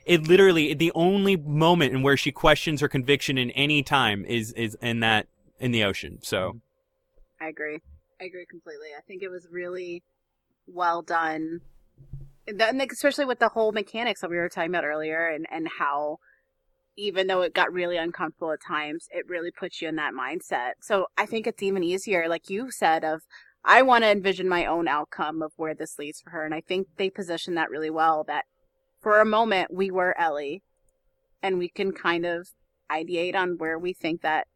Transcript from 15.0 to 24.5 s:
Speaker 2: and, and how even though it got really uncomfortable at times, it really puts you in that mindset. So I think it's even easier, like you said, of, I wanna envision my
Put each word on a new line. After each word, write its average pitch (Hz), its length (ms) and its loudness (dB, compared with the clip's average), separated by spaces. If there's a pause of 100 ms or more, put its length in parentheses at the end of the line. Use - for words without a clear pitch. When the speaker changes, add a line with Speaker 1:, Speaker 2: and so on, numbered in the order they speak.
Speaker 2:
and, 156 200 -6
and 160 200 -8 (100)
how 147 380 -2 (800)
even 190 300 -2
though 190 140 2
it 175 120 -2
got 180 180 2
really 175 240 -2
uncomfortable 165 560 -4
at 151 100 -4
times, 151 500 -6
it 175 180 -8
really 170 220 -6
puts - 300 -10
you 165 60 -6
in 160 80 -6
that 147 180 -4
mindset. 131 580 -6 (100)
So 196 240 0 (120)
I 208 80 2
think 220 220 -4
it's 214 160 -6
even 196 200 0
easier, 175 440 0
like 165 220 -4
you 226 200 -6
said, 160 360 2
of, 160 160 -2 (420)
I 220 180 10
wanna 240 260 6
envision 190 420 2
my 175 160 2